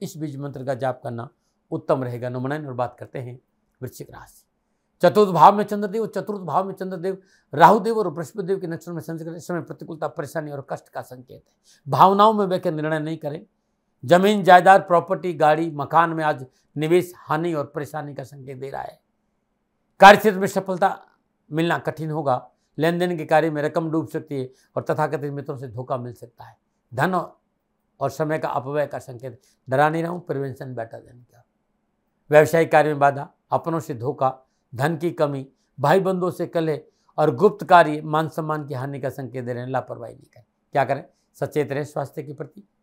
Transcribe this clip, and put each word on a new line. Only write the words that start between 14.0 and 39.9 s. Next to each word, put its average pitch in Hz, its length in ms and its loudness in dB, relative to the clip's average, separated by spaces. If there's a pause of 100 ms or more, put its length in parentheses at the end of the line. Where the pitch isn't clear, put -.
जमीन, 190 400 4
जायदाद, 185 380 8
प्रॉपर्टी, 175 520 0
गाड़ी, 156 380 2
मकान 151 380 0
में 160 140 -4
आज 139 220 -2 (300)
निवेश 170 420 0
हानि 165 360 -4
और 147 220 -6
परेशानी 143 380 -10
का 139 100 -12
संकेत 135 340 -16
दे 135 120 -12
रहा 65 120 -10
है। - 180 -14 (1000)
कार्य 202 180 12
क्षेत्र 202 220 2
में 202 80 -2
सफलता 190 520 -2 (520)
मिलना 160 260 0
कठिन 151 340 -6
होगा। 139 380 -2 (280)
लेन 170 220 0
देन 180 180 -2
के 151 80 -8
कार्य 160 240 4
में 147 120 -4
रकम 156 300 -2
डूब 156 160 -2
सकती 143 340 -8
है 127 80 -8 (260)
और 127 140 -6
तथाकथित 147 440 -4
मित्रों 143 240 -10
से 135 100 -14
धोखा 123 300 -8
मिल 120 160 -10
सकता - 300 -20
है। - 140 -20 (340)
धन 151 220 -2 (880)
और 135 100 -2
समय 156 300 -4
का 151 100 -6
अपव्यय 143 380 -4
का 135 120 -10
संकेत। 120 420 -16 (280)
डरा 143 200 2
नहीं 165 140 -2
रहा 170 80 -6
हूँ, 175 140 -10
prevention 139 420 -8
better 113 320 -12
than 120 180 -20
cure। - 280 -20 (840)
व्यवसायिक 151 420 6
कार्य 151 180 6
में 147 100 -4
बाधा, 143 300 2 (220)
अपनों 160 280 -2
से 147 160 -10
धोखा, 131 400 -2 (380)
धन 143 240 -2
की 160 140 -4
कमी, 143 340 -4 (340)
भाई 147 200 4
बंधुओं 185 320 -2
से 131 160 -6
कलह 156 320 -2 (380)
और 151 180 2
गुप्त 180 300 2
कार्य, 151 360 6
मान 156 280 -2
सम्मान 156 380 -8
की 139 60 -10
हानि 139 260 -8
का 135 100 -6
संकेत 127 360 -10
दे 123 80 -8
रहे 120 100 -8
हैं। 127 60 -12
लापरवाही 120 440 -8